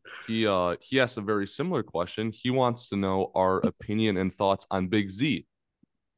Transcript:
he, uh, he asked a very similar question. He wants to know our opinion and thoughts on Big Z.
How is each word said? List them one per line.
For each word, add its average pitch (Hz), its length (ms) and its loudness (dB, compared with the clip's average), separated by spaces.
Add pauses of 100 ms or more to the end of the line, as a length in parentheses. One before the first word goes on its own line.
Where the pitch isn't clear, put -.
(260)
he, 110 200 2
uh, 90 320 2
he 131 220 0
asked 120 160 0
a 110 40 -6
very 104 240 0
similar 147 380 -4
question. 107 500 -4
He - 160 -4
wants 123 400 2
to 101 60 -4
know 95 400 0
our 92 240 4
opinion 107 560 0
and 92 160 0
thoughts 98 400 0
on 92 160 0
Big 101 240 0
Z. 107 340 -2 (720)